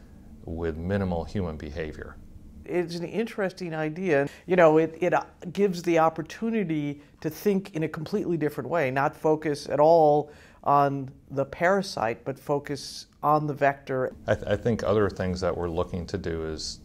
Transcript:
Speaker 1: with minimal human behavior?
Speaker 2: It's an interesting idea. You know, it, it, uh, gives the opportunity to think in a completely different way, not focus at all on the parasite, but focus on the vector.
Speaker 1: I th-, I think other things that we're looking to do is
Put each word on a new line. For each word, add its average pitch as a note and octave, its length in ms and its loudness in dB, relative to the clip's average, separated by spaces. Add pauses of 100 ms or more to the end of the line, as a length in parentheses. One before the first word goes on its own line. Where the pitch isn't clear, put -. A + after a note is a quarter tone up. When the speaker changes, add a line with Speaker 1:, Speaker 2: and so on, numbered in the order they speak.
(440)
Speaker 1:
with E2 320 -6
minimal F2+ 480 -2
human E2+ 320 -4
behavior? D2+ 600 -10 (500)
Speaker 2:
It's E3+ 300 -4
an E3+ 80 -6
interesting F#3 680 -6
idea. D#3 540 0 (180)
You F3+ 100 2
know, D#3+ 200 8
it, D#3+ 240 2
it, E3+ 140 2
uh, C#3 100 2 (300)
gives F#3 280 0
the E3 160 4
opportunity D#3+ 1000 0 (220)
to D#3 80 -2
think F#3+ 440 0
in D#3+ 100 -2
a D#3 40 -2
completely E3+ 480 -4
different D3 320 -2
way, D3+ 220 0
not C#3 260 0
focus D#3 540 0
at C#3 100 2
all D3+ 500 6 (340)
on C#3 460 2 (200)
the C3+ 160 -2
parasite, F3 800 -2
but C3 120 -6
focus - 680 -6 (160)
on D3+ 240 2
the D3 80 -4
vector. C#3 580 0 (140)
Speaker 1:
I G#2+ 80 4
th-, - 120 -8
I G#2 100 0
think A2 260 0
other G2+ 260 2
things F#2 320 -4
that F2+ 160 0
we're F2 140 -4
looking F2 380 -4
to F#2+ 100 -4
do E2 260 -4
is D#2 400 -8